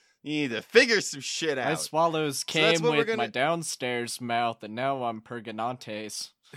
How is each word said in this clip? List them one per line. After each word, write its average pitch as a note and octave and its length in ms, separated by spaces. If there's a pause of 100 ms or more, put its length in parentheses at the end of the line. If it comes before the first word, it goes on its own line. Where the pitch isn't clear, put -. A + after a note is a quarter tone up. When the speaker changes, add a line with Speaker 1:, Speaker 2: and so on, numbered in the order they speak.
(220)
Speaker 1:
You D3 200
need C3+ 100
to A2 100
figure A#3 380
some C#3+ 200
shit D3+ 380
Speaker 2:
My C3 140
Speaker 1:
out. D#3+ 80
Speaker 2:
swallows D#3 680
Speaker 1:
So D#3+ 120
that's E3 180
Speaker 2:
came D#3+ 40
Speaker 1:
what D#3+ 100
we're D3+ 60
Speaker 2:
with D3 100
my A3+ 80
Speaker 1:
gonna A#2 120
Speaker 2:
downstairs B2+ 920
mouth, A#2 420
and G#2+ 120
now C3+ 300
I'm A2+ 160
pergonantes. A2 1080 (260)